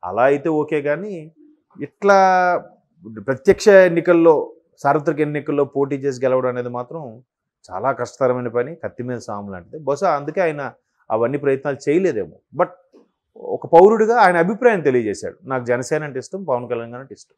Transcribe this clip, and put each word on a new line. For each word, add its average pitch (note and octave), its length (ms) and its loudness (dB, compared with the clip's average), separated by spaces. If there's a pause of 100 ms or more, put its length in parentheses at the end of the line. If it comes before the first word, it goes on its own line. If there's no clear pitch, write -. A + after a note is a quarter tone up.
అలా G2 180 -2
అయితే C#3+ 260 2
ఓకే, D3+ 340 -2
కానీ D#3+ 500 -8 (500)
ఇట్లా F#3 720 2 (720)
ప్రత్యక్ష C3+ 420 2
ఎన్నికల్లో, E3+ 840 6 (260)
సార్వత్రిక D3 420 0
ఎన్నికల్లో D3 440 -2
పోటీ C#3 320 -4
చేసి C3 280 -6
గెలవడం B2+ 240 0
అనేది B2 200 -6
మాత్రం B2 540 -12 (500)
చాలా A2 200 -2
కష్టతరమైన B2 560 -4
పని, B2 260 -4
కత్తి A2+ 280 -12
మీద B2 160 -8
సాము G2+ 340 -12
లాంటిది. F2+ 260 -16
బహుశా D3 380 -2
అందుకే D3+ 240 -6
ఆయన D3 320 -4 (380)
అవన్నీ A#2 280 -2
ప్రయత్నాలు C#3 520 -2
చేయలేదేమో. C#3+ 460 -2 (200)
But E3+ 120 -6 (680)
ఒక - 300 -12
పౌరుడిగా G#3+ 500 6
ఆయన F#3 200 4
అభిప్రాయం G#3 440 2
తెలియజేశాడు, A#2 640 -2
"నాకు C3 200 -6
జనసేన B2+ 400 -2
అంటే C3+ 140 -10
ఇష్టం, F#3+ 260 -12
పవన్ B2 240 -4
కళ్యాణ్ A#2 220 -8
గారు A#2+ 100 -16
అంటే C3+ 140 -20
ఇష్టం." - 240 -20